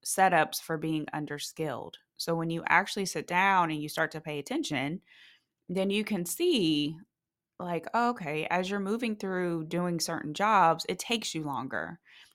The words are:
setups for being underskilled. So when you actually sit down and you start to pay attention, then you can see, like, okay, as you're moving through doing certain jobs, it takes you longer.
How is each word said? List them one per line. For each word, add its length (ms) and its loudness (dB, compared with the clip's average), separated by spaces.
setups 560 4
for 160 -4
being 380 -2
underskilled. 800 -6
So 180 -2
when 160 -2
you 160 -2
actually 400 4
sit 180 -4
down 460 4
and 100 -4
you 80 -6
start 220 0
to 100 -8
pay 160 -6
attention, 640 -4
then 220 0
you 140 0
can 220 -2
see, 720 2
like, 360 -4
okay, 540 0
as 200 0
you're 100 -2
moving 360 -2
through 500 -2
doing 340 0
certain 340 -4
jobs, 560 4
it 100 -4
takes 340 -2
you 100 -4
longer. 560 -6